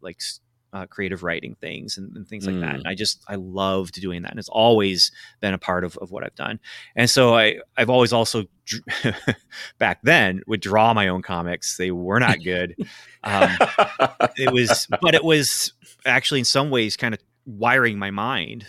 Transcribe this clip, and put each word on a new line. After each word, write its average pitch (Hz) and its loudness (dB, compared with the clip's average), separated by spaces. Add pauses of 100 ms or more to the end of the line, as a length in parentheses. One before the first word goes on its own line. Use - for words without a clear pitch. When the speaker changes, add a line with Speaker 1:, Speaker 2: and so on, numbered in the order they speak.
Speaker 1:
like, 87 -16
s-, - -12 (320)
uh, 95 -12
creative 92 -6
writing 82 -6
things - -12
and, 98 -16
and 101 -16
things 101 -10
like 92 -2
that. - -4
Speaker 2:
Mm. - -8
Speaker 1:
And 67 -10
I 92 -6
just, 104 -6
I 101 -10
loved 95 -4
doing 87 -8
that. 87 -10
And - -14
it's - -12
always 107 2 (300)
been 101 -2
a 95 -2
part 90 -2
of, 87 -6
of 90 -14
what 101 -10
I've - -12
done. 110 -8 (340)
And 120 4
so 123 6
I, 107 6 (200)
I've 120 2
always 123 6
also, 113 0 (220)
dr-, - -4 (340)
<laughs> - -18
back - 0
then, 110 4
would 107 -2
draw 107 4
my 101 2
own 92 -2
comics. 87 -6
They 92 -2
were 90 0
not 101 2
good. 90 -4 (480)
Um, 185 4 (480)
Speaker 2:
<laughs> - 0
Speaker 1:
it 131 0
was, 120 2 (160)
but 165 4
it - 2
was 151 2 (340)
actually 131 2
in 123 -2
some 143 0
ways 113 0
kind 120 -4
of 101 -8 (260)
wiring 117 2
my 98 -4
mind 110 -4